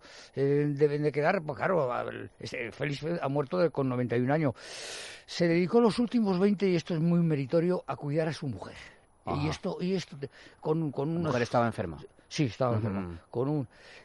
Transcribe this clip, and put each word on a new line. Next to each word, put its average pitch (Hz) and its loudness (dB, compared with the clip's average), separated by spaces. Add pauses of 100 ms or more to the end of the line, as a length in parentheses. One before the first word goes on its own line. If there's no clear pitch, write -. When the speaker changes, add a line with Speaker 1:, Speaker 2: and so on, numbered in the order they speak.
(360)
Speaker 1:
eh, 143 2
deben 147 2
de 147 4
quedar, 151 2
pues 151 -8
claro, 147 0 (180)
el, 113 -8
este, 117 -8
Félix 139 -4 (200)
ha 139 -2
muerto 143 -2
de, 170 4
con 135 0
noventa 123 0
y 120 4
un 123 2
años. 147 2 (720)
Se - 0
dedicó 175 4
los 226 4
últimos 220 2
veinte, 196 4
y 180 4
esto 165 -2
es 160 0
muy 170 4
meritorio, 165 2
a 135 -6
cuidar 156 0
a 151 -4
su 151 -8
mujer. 101 -8 (480)
Speaker 2:
Ajá. 170 -2
Speaker 1:
Y 147 0
esto, 170 -4
y 180 0
esto, 170 -6
te-, 139 -8 (300)
con, 156 0
con 139 -2
Speaker 2:
La 170 -2
Speaker 1:
unos 165 -2
Speaker 2:
mujer 123 2
estaba 117 2
enferma. 95 -4 (320)
Speaker 1:
Sí, - 0
estaba 123 0
Speaker 2:
Ujú. 110 0
Speaker 1:
enferma. 90 -4 (100)
Con 127 -2
un... 147 -2 (360)